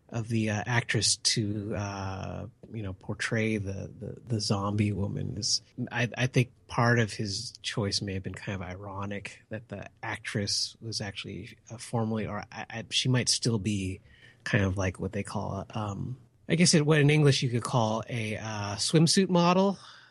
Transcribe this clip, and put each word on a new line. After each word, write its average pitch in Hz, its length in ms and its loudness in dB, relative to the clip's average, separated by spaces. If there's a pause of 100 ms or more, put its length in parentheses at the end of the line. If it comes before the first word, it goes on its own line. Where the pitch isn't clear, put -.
(100)
of 113 180 -6
the, 110 220 2
uh, 104 140 0
actress 120 520 2
to, 107 600 -2
uh, 95 720 -6 (260)
you 110 100 -8
know, 95 100 -6
portray 110 640 -2
the, 95 320 -6 (100)
the, 95 160 -10 (120)
the 113 120 0
zombie 104 520 2
woman 98 440 -4
is, - 240 0 (300)
I, 120 260 0
I 123 100 0
think 123 260 2 (160)
part 120 320 4
of 110 120 2
his 107 400 -6 (100)
choice 101 380 -2
may 101 140 -4
have 95 80 -4
been 92 120 -8
kind 101 200 -8
of 92 120 -6
ironic 101 840 -10
that 107 180 -10
the 98 180 -10 (160)
actress 107 800 -4
was 113 200 -8
actually, 98 580 -10 (120)
uh, 113 60 -14
formerly, 110 500 -2
or 101 240 -6
I, 110 200 -10
I, 113 200 -8
she - 180 2
might 123 200 4
still 117 300 2
be 95 420 -2 (440)
kind 101 200 2
of 95 140 0
like 92 220 -2
what 92 120 -4
they 101 100 -4
call, 98 520 -6
um, 101 420 -6 (320)
I 151 60 2
guess 165 200 6
it, 151 120 4
what 151 140 6
in 143 100 8
English 147 320 6
you 131 80 0
could 117 140 0
call 110 440 2
a, 110 280 -4
uh, 104 400 -6
swimsuit 170 520 4
model, 185 500 4 (320)